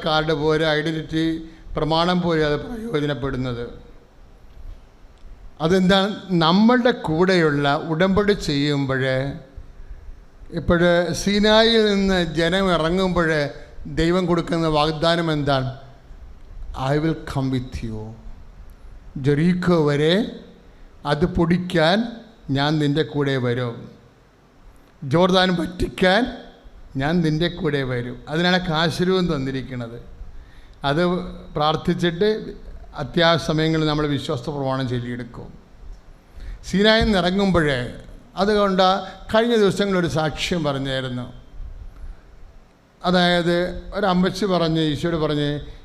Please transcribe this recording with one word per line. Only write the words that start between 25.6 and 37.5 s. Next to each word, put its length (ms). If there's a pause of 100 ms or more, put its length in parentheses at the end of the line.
വറ്റിക്കാൻ 760 (600)
ഞാൻ 240
നിന്റെ 280
കൂടെ 340
വരും. 460
അതിനാണ് 380
കാശുരൂപം 680
തന്നിരിക്കുന്നത്. 680 (840)
അത് 220 (480)
പ്രാർത്ഥിച്ചിട്ട് 1000 (420)
അത്യാവശ്യ 500
സമയങ്ങളിൽ 400
നമ്മൾ 200
വിശ്വാസ 340
പ്രമാണം 480
ചൊല്ലിയെടുക്കും. 640 (1120)
സീനായിൽ 400
നിന്ന് 140
ഇറങ്ങുമ്പോൾ, 680 (500)